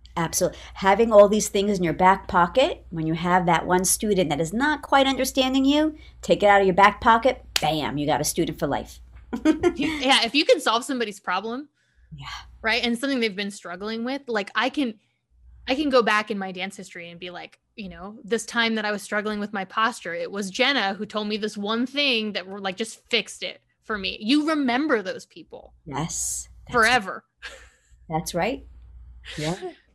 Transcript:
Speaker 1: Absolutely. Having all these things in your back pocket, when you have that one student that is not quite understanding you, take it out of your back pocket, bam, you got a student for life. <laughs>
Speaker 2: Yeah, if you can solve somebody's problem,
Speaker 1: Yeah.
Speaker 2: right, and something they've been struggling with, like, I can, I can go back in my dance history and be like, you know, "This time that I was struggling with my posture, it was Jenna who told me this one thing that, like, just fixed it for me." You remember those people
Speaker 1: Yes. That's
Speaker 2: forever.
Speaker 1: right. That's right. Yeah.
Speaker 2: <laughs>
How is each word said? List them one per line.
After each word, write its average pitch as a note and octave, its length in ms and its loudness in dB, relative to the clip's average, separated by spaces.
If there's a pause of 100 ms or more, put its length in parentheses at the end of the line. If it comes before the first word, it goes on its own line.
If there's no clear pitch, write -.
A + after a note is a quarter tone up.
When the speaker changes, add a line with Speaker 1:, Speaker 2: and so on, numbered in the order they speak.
(160)
Speaker 1:
Absolutely. E3 420 -2 (160)
Having G3+ 380 2
all G#3 160 12
these G#3 200 0
things G3+ 300 0
in F3+ 60 0
your D#3+ 100 0
back F#3+ 340 4
pocket, G3 640 2
when D#3+ 160 -4
you D#3+ 80 0
have F3 320 2
that E3 200 4
one F3+ 200 2
student F#3 440 0
that D3 100 -2
is D#3+ 120 -4
not C#4+ 300 -2
quite C#4 240 4
understanding C4 580 0
you, D4+ 320 2 (260)
take F3+ 200 0
it G#3 40 6
out G3+ 140 8
of G3 60 4
your F#3 100 4
back G3+ 240 6
pocket, A#3 440 4 (160)
bam, D3+ 380 -2
you C#3+ 80 -2
got C#3 140 2
a D#3 40 -2
student D#3 340 -4
for D#3+ 80 -2
life. A#2 340 -6 (320)
<laughs> A3+ 120 -6 (320)
Speaker 2:
Yeah, C4+ 480 2
if A3+ 100 -2
you D4+ 100 2
can F#4+ 160 6
solve A#3 240 0
somebody's A#3 360 -6
problem, A3+ 480 -6 (480)
Speaker 1:
Yeah. - 100 -16 (360)
Speaker 2:
right, A3 200 0
and A#3 160 0
something C4+ 220 -2
they've G#3+ 160 -2
been G3+ 140 -6
struggling G3+ 540 -8
with, C#4 220 -6
like, G#3 280 -4
I A#3+ 160 0
can, C4 240 -2 (760)
I C4 60 0
can D4 160 0
go B3 120 6
back G#3+ 280 0
in G3+ 80 -6
my F#3+ 140 -8
dance F#3 240 -10
history F3 340 -16
and E3+ 100 -18
be F3+ 100 -12
like, D#3+ 280 -16 (180)
you G3 140 -12
know, F#3+ 340 -16
"This A3 220 -2
time A3+ 300 0
that G#3+ 80 -2
I G#3 60 -2
was G3+ 120 -4
struggling G#3 360 -4
with G#3 140 -6
my F#3+ 140 -6
posture, A3 480 -2
it E3+ 180 -8
was G3 180 -6
Jenna A#3 440 2
who G#3 120 -8
told G#3+ 220 -4
me G#3+ 80 -4
this G#3+ 200 -6
one A3 300 -2
thing B3+ 460 -2
that, F#3 160 -8
like, G3 280 -8
just - 320 -10
fixed - 360 -4
it - 160 -12 (240)
for A3 140 -8
me." F#3+ 220 -8
You D4 280 2
remember C#4 540 0
those F#3 240 -10
people - 480 -20 (100)
Speaker 1:
Yes. - 640 -8 (180)
That's - 60 -16
Speaker 2:
forever. A3 520 2 (180)
Speaker 1:
right. - 100 -14 (560)
That's E3 260 -4
right. G#3 320 -4 (720)
Yeah. D#3 240 -4
Speaker 2:
<laughs> F4 120 -10 (220)